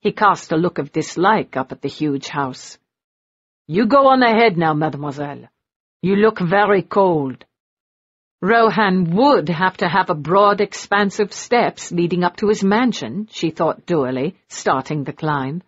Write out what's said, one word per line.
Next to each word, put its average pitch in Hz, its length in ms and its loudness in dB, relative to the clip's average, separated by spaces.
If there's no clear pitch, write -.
He 202 100 -2
cast 190 400 0
a 160 60 0
look 175 200 0
of 143 140 -8
dislike 165 640 -2
up 131 160 -6
at 127 100 -14
the 135 180 -8
huge 139 280 -4
house. 139 500 -8
"You 185 200 0
go 277 220 4
on 262 160 6
ahead 226 340 4
now, 160 160 2
mademoiselle. 143 760 -6
You 196 160 0
look 214 220 2
very 196 420 2
cold." 160 640 -2
Rohan 190 720 2
would 226 320 4
have 180 300 -2
to 185 100 -2
have 185 220 0
a 156 200 -4
broad 202 300 4
expanse 202 640 -2
of 202 100 -2
steps - 600 -2
leading 175 320 0
up 175 100 -2
to 208 140 -2
his 208 120 0
mansion, 202 680 -2
she 160 200 -4
thought - 340 -4
dourly, 135 500 -2
starting 147 560 -4
the 139 80 -10
climb. 147 540 -4